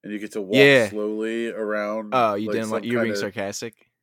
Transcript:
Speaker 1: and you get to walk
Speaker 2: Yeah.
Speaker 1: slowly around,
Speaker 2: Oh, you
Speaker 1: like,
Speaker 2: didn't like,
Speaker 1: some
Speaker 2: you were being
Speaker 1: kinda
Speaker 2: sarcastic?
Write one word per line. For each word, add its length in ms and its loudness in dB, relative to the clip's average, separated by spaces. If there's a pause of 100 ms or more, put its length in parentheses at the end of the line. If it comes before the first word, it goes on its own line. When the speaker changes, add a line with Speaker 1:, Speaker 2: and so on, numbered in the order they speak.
Speaker 1:
and 100 -10
you 60 -8
get 140 -12
to 80 -6
walk 340 6
Speaker 2:
Yeah. 20 8
Speaker 1:
slowly 720 -2
around, 640 -4
Speaker 2:
Oh, 220 4
you 120 -4
Speaker 1:
like, 20 -4
Speaker 2:
didn't 200 -2
like, 140 -2
Speaker 1:
some 20 -12
Speaker 2:
you 100 -2
were 60 2
being 140 0
Speaker 1:
kinda 0 -
Speaker 2:
sarcastic? 760 -8 (100)